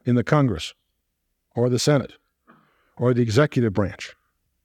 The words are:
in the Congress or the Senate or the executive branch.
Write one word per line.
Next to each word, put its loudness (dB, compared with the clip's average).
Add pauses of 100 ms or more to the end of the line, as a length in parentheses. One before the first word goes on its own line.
in 2
the 2
Congress 0 (840)
or 0
the 0
Senate 0 (840)
or 0
the 0
executive 0
branch. -6 (500)